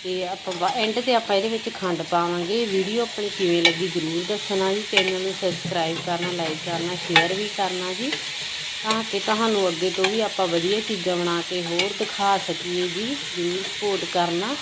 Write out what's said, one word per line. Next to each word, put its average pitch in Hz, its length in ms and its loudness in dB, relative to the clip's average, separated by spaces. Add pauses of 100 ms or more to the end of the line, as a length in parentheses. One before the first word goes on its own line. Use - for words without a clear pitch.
ਤੇ 185 80 -4 (140)
ਆਪਾਂ 190 260 -6
ਬਾ-, 175 220 0
ਐਂਡ 220 260 2
'ਤੇ 247 140 4
ਆਪਾਂ 220 220 4
ਇਹਦੇ 202 120 2
ਵਿੱਚ 226 260 -2
ਖੰਡ 180 280 0
ਪਾਵਾਂਗੇ। 175 640 2
ਵੀਡੀਓ 196 360 2
ਆਪਣੀ 214 260 -4
ਕਿਵੇਂ 170 340 4
ਲੱਗੀ 170 240 4
ਜ਼ਰੂਰ 165 420 -2
ਦੱਸਣਾ 196 460 0
ਜੀ। 214 160 0
ਚੈਨਲ 190 320 2
ਨੂੰ 190 100 -2
ਸਬਸਕ੍ਰਾਈਬ 170 640 -2 (100)
ਕਰਨਾ, 175 260 -2
ਲਾਈਕ 160 340 -2
ਕਰਨਾ, 170 280 -2 (120)
ਸ਼ੇਅਰ 170 280 2
ਵੀ 208 220 -2
ਕਰਨਾ 180 360 -2
ਜੀ, 233 180 -2 (760)
ਤਾਂ 220 260 0
ਕਿ 202 80 -2
ਤੁਹਾਨੂੰ 214 500 2
ਅੱਗੇ 175 220 0
ਤੋਂ 185 140 0
ਵੀ 214 160 2
ਆਪਾਂ 196 260 2
ਵਧੀਆ 175 340 2
ਚੀਜ਼ਾਂ 180 360 -2
ਬਣਾ 175 320 2
ਕੇ 180 140 -2
ਹੋਰ 175 360 0
ਦਿਖਾ 196 380 2 (100)
ਸਕੀਏ 180 420 -2
ਜੀ। 180 160 -2 (300)
ਜ਼ਰੂਰ 180 300 -2
ਸਪੋਰਟ 190 480 -2
ਕਰਨਾ। 175 500 0